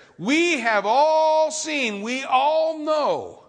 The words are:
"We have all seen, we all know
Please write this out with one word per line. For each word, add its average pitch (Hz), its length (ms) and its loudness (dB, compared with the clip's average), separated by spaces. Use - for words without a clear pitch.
"We 311 400 0
have 220 260 0
all 311 640 2
seen, 262 520 -4
we 254 220 -6
all 311 540 0
know 240 720 -4